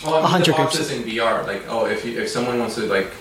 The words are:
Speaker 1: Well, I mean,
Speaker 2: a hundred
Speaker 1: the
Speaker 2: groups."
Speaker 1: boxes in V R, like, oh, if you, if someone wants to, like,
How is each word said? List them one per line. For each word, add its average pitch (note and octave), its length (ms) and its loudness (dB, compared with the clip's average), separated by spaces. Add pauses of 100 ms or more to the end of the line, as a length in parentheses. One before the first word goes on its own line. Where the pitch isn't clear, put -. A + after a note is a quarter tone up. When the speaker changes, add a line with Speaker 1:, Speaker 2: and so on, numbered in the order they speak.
Speaker 1:
Well, D#3 120 2
I - 20 6
mean, D#3+ 80 4
Speaker 2:
a - 20 4
hundred E3+ 260 4
Speaker 1:
the C#3 40 0
Speaker 2:
groups." - 200 2
Speaker 1:
boxes - 140 -2
in A#2+ 120 -4
V A2+ 160 -4
R, A2+ 260 2
like, - 240 -4
oh, A2+ 160 0
if G#2+ 180 -2
you, A#2 160 -4
if G#2+ 100 -2
someone A#2+ 300 -2
wants A2 160 -2
to, A#2 60 -4
like, G2 400 0